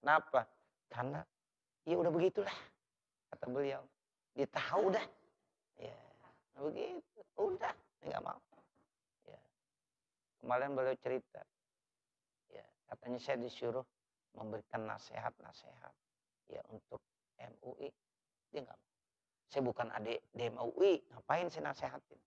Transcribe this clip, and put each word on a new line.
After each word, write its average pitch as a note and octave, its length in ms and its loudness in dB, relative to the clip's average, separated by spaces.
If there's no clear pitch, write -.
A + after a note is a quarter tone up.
Kenapa? C#3+ 480 6
Karena, C3+ 320 -4
ya, D#3+ 80 4
udah F3 160 4
begitulah, F#3 480 2
kata - 240 -10
beliau. C3+ 320 -2
Dia C3+ 160 0
tahu - 400 4
dah. G#3 160 2
Ya, - 160 -12
begitu. E4 640 -6
Udah, G4 400 0
nggak - 240 -6
mau. - 160 -8
Ya. - 80 -20
Kemarin B2+ 320 0
beliau C3 320 2
cerita. B2+ 400 -4
Ya, - 160 -18
katanya, B2 320 -8
"Saya B2 240 0
disuruh B2 400 -4
memberikan A2 480 -6
nasihat-nasihat, - 1040 -12
ya, - 240 -12
untuk - 320 -14
M A#2+ 100 -14
U B2+ 160 -10
I." C#3+ 80 -10
Dia D3 100 -4
nggak - 160 -16
mau. - 140 -20
"Saya C#3 160 2
bukan A#2+ 240 0
adik A2 400 -2
di A#2 160 -2
M A2+ 160 -4
U A#2 160 -2
I, F#3 320 8
ngapain E3 400 0
saya D3 240 -4
nasihatin?" C#3 520 -10